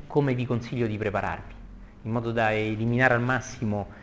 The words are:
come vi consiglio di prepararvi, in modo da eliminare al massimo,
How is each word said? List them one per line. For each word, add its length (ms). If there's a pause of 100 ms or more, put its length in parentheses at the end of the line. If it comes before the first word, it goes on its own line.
come 300
vi 100
consiglio 400
di 120
prepararvi, 560 (500)
in 80
modo 200
da 220
eliminare 600
al 60
massimo, 680 (160)